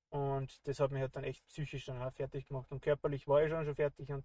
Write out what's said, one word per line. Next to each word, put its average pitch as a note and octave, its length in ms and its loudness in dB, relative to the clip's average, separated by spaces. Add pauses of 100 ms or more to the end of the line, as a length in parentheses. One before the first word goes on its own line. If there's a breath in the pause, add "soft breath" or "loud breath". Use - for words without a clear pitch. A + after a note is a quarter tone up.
(100)
Und C#3 580 -2
das C3+ 120 -2
hat C#3 120 4
mich C3+ 100 -2
halt C3+ 140 -4
dann C#3 80 -6
echt C3+ 240 -8
psychisch C#3+ 380 -6
dann B2+ 160 -6
auch C3 100 -4
fertig C3+ 340 -6
gemacht. C3 240 -8
Und C3+ 100 -6
körperlich C#3+ 460 2
war C#3+ 160 8
ich D#3 80 4
schon, D#3+ 140 0
schon D3 100 -2
fertig C#3+ 380 -2
und C#3 120 -6